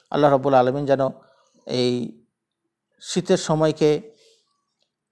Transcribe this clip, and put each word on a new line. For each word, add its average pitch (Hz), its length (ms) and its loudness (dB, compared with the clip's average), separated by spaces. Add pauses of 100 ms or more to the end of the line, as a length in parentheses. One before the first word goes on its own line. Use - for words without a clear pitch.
(120)
আল্লাহ 147 200 2
রাব্বুল 135 220 2
আলামিন 131 320 2
যেন 135 240 0 (560)
এই 123 560 -4 (800)
শীতের 180 360 -2
সময়কে, 156 760 -2 (1000)